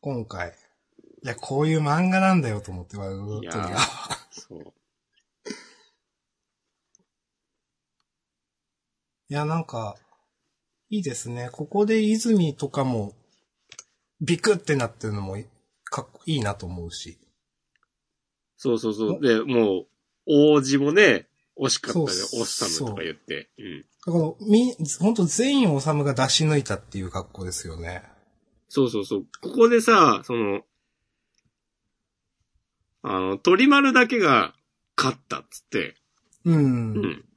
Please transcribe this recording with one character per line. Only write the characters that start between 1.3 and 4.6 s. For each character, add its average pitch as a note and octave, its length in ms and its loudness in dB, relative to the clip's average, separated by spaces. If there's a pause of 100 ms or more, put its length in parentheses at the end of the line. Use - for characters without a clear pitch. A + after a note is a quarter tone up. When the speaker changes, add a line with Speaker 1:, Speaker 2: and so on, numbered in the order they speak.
Speaker 1:
こ C#3 260 -4
う D3+ 60 2
い D#3+ 80 2
う D#3+ 60 0
漫 D#3 260 0
画 F#3+ 140 2
な F#3+ 120 4
ん F3 80 4
だ C3 60 -2
よ G#2 140 -4
と F#2 100 -14
思 F#2 120 -10
っ - 40 -18
て、 - 80 -18
ワ G2 120 -10
ー - 20 -8
ル G2 80 -10
ド G2+ 180 -10
ト A2+ 60 -8
リ - 80 -12
ガ E2+ 40 -8
ー E2 100 -4
は。 E2+ 40 -6
Speaker 2:
い F2 60 -6
や F#2 40 -4
ー、 - 40 0 (500)
そ - 240 -20
う。 - 180 -20 (4000)